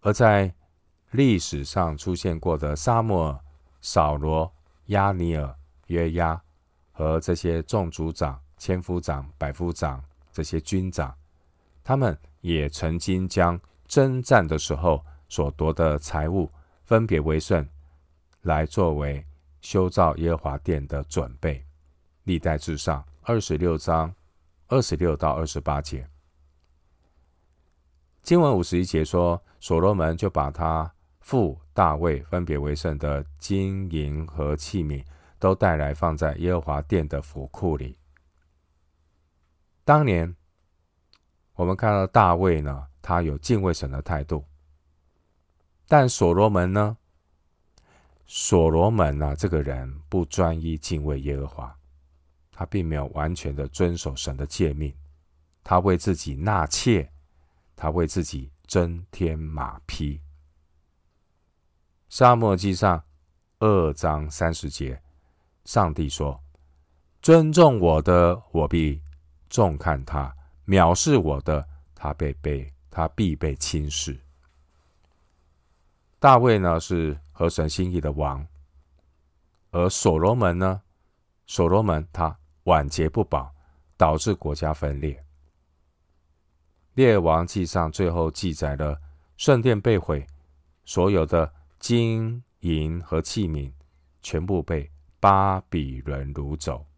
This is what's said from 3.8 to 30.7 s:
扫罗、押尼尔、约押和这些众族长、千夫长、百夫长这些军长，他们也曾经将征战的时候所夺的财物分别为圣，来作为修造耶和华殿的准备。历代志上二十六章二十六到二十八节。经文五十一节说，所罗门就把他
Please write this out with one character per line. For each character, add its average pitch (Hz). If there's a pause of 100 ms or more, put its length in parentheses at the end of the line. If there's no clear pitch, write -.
扫 76
罗、 78 (340)
押 101
尼 85
尔、 71 (300)
约 85
押 82 (520)
和 78
这 87
些 82
众 90
族 80
长、 69 (200)
千 90
夫 90
长、 69 (120)
百 73
夫 87
长 69 (260)
这 -
些 82
军 92
长， 69 (680)
他 135
们 113 (240)
也 78
曾 80
经 92
将 87 (280)
征 135
战 117
的 78
时 -
候 76 (260)
所 71
夺 78
的 78
财 76
物 90 (320)
分 113
别 95
为 78
圣， 80 (760)
来 78
作 82
为 71 (360)
修 92
造 85
耶 82
和 -
华 69
殿 73
的 69
准 60
备。 69 (600)
历 90
代 78
志 78
上 71 (200)
二 117
十 80
六 82
章 80 (540)
二 127
十 85
六 80
到 71
二 80
十 -
八 71
节。 65 (2250)
经 170
文 147
五 92
十 87
一 92
节 80
说， 87 (200)
所 82
罗 98
门 82
就 98
把 73
他 80 (280)